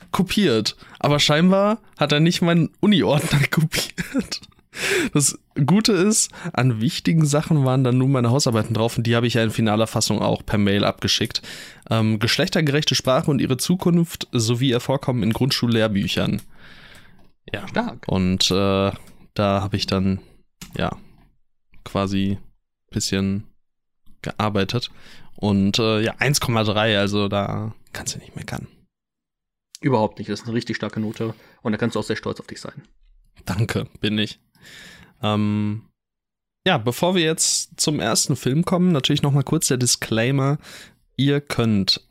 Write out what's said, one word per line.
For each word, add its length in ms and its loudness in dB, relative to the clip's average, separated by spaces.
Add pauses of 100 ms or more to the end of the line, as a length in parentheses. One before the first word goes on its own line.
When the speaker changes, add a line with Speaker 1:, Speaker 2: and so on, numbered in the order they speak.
(120)
Speaker 1:
kopiert. 680 0 (220)
Aber 200 2
scheinbar 640 4 (160)
hat 140 0
er 80 4
nicht 220 4
meinen 280 4 (100)
Uni-Ordner 680 4
<laughs> 40 -8
kopiert. 880 -2 (720)
Das 240 0 (280)
Gute 260 4
ist, 400 2 (220)
an 260 2
wichtigen 460 2
Sachen 400 2
waren 180 2
dann 140 2
nun 160 2
meine 180 2
Hausarbeiten 420 0
drauf 240 0
und 80 -2
die 120 2
habe 100 2
ich 60 0
ja 100 2
in 80 0
finaler 340 2
Fassung 360 -2
auch 240 -2
per 120 -2
Mail 280 2
abgeschickt. 560 -2 (480)
Ähm, 300 2
geschlechtergerechte 760 0
Sprache 340 2
und 120 2
ihre 160 0
Zukunft 720 0
sowie 380 0
ihr 100 2
Vorkommen 440 -2
in 100 2
Grundschullehrbüchern. 1080 0 (1120)
Ja. 140 -10
Speaker 2:
Stark. 400 -6
Speaker 1:
Und, 420 0
äh, 420 2 (420)
da 280 2
habe 140 -2
ich 120 -4
dann, 340 0 (560)
ja, 180 -4 (880)
quasi 540 -2 (540)
bisschen 520 -2 (760)
gearbeitet. 680 -2 (460)
Und, 440 2
äh, 220 2
ja, 180 -2
eins 200 2
Komma 240 0
drei, 340 2
also 300 0
da 460 -4 (180)
kannst 240 -10
du 40 -14
nicht 180 -18
meckern. 300 -10 (1120)
Speaker 2:
Überhaupt 380 0
nicht, 100 -10
das 120 -6
ist 60 -20
eine 80 -6
richtig 220 -4
starke 240 -6
Note 320 -6 (280)
und 120 -4
da 40 -2
kannst 180 -2
du 40 0
auch 60 -4
sehr 100 -4
stolz 240 -8
auf 80 -20
dich 140 -16
sein. 220 -16 (600)
Speaker 1:
Danke, 440 -4 (120)
bin 180 -4
ich. 220 -6 (840)
Ähm, 580 -2 (880)
ja, 100 2
bevor 380 0
wir 80 2
jetzt 560 -2
zum 200 0
ersten 360 0
Film 280 0
kommen, 280 2
natürlich 320 0
nochmal 200 2
kurz 240 0
der 100 0
Disclaimer. 840 0 (580)
Ihr 240 2
könnt 680 0